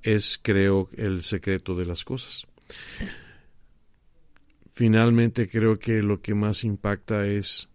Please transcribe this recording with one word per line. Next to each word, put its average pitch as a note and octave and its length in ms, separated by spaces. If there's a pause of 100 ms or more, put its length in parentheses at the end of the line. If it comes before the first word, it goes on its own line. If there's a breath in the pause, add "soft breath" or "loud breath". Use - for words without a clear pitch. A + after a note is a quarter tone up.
es, - 400
creo, G2 540
el F#2+ 260
secreto F#2+ 540
de F2+ 80
las E2+ 200
cosas. - 420 (2250 loud breath)
Finalmente, A#2 800
creo A2 280
que A2 240
lo G#2 200
que G#2+ 120
más G#2 300
impacta G#2 640
es G2+ 480